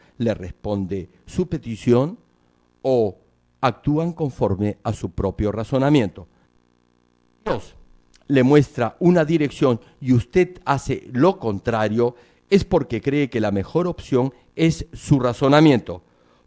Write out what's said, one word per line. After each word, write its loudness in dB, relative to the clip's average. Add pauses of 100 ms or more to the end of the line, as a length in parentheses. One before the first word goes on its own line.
(180)
le -2
responde -8 (180)
su -6
petición 0 (640)
o 0 (420)
actúan -2
conforme -2
a -4
su -8
propio -4
razonamiento? 0 (1200)
Dios -4 (560)
le 4
muestra 2
una 4
dirección 0 (200)
y 0
usted 0
hace -4
lo 0
contrario, -2 (340)
es 4
porque -2
cree -2
que -4
la -2
mejor -4
opción -2 (220)
es 0
su 0
razonamiento. 2 (440)